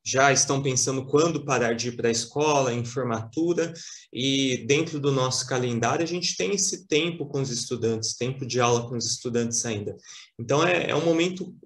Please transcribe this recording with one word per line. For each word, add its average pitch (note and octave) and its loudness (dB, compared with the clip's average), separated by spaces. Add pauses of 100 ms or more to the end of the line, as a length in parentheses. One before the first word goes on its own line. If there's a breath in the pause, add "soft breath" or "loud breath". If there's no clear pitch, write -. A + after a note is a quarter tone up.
já C3+ 6
estão C3+ 2
pensando C3 0
quando D3 2
parar A#2+ 2
de A#2 -4
ir A#2 -8
pra A#2 0
escola, C3+ 2
em A#2+ -2
formatura, D3 -2 (400 loud breath)
e C3 0
dentro D3+ 2
do C#3 2
nosso B2+ 0
calendário B2 0
a E3 -2
gente F3 -4
tem F#3+ 0
esse - -2
tempo E3 0
com C#3 -2
os A#2+ -2
estudantes, A2+ -2
tempo C3 -4
de A#2+ 0
aula A#2+ 4
com B2+ -6
os A2+ -4
estudantes A#2 -2
ainda. G#2 -4 (420 loud breath)
Então, C#3 2
é, F3 2
é - 2
um D3 2
momento E3+ 2 (120)